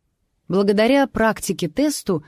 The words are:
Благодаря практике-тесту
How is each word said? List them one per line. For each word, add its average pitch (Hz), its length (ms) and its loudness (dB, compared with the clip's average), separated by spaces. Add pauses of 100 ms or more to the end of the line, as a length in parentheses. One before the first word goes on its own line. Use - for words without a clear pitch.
(500)
Благодаря 214 580 2
практике-тесту 202 1200 -2